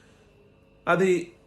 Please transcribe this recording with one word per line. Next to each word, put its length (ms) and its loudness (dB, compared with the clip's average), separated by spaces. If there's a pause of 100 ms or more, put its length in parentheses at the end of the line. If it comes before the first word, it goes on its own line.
(880)
అది 460 0 (140)